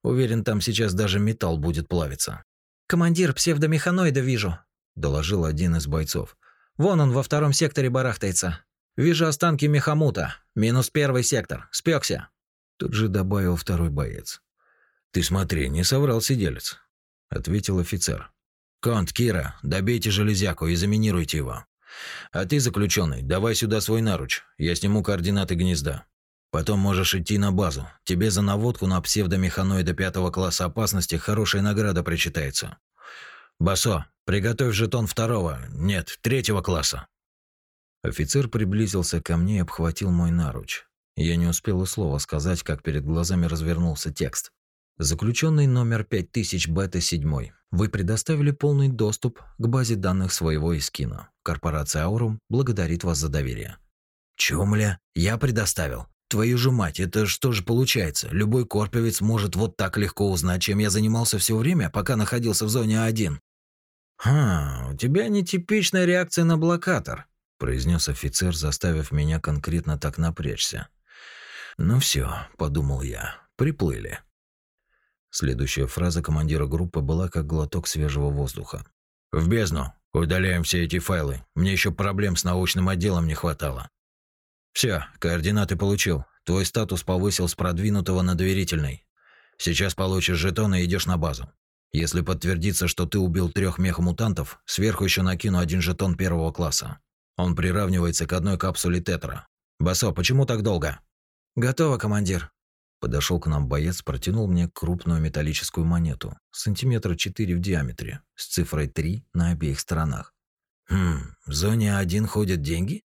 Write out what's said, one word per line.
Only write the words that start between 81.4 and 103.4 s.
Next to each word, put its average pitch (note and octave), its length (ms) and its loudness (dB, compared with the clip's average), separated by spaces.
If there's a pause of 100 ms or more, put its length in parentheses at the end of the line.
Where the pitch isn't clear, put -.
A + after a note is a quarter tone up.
Мне F#2+ 180 2
ещё F2+ 200 0
проблем G2 440 0
с - 80 -2
научным F#2 440 0
отделом F2+ 380 2
не D#2 80 0
хватало». C#2+ 540 -4 (840)
«Всё, F#2+ 320 0 (140)
координаты F2 580 0
получил. G2 480 0 (200)
Твой F#2 200 0
статус F#2+ 380 -2
повысил F#2 460 0
с - 60 -4
продвинутого F#2 680 0
на F2+ 120 2
доверительный. E2+ 720 -2 (500)
Сейчас F2 380 0
получишь F#2+ 440 0
жетон F#2+ 360 2
и F2+ 100 2
идёшь F2 220 0
на F2+ 100 2
базу. C#2+ 340 -4 (420)
Если E2 300 0
подтвердится, F2 680 0
что F2 180 -2
ты G2+ 120 -2
убил F2+ 320 0
трёх F#2 280 0
мехмутантов, F2+ 840 0
сверху G2 400 0
ещё F#2 180 2
накину F#2 360 0
один F2 220 2
жетон F2 360 0
первого E2+ 360 0
класса. D2 480 -4 (360)
Он F2 200 2
приравнивается F2+ 720 0
к - 60 -4
одной F#2 260 0
капсуле F2+ 420 0
тетра. D2 460 -6 (320)
Басо, F2+ 340 2
почему B2+ 340 2
так A2+ 160 0
долго?» D#2+ 380 0 (560)
«Готово, B2+ 420 2
командир». F#2+ 540 0 (480)
Подошёл C#2+ 400 0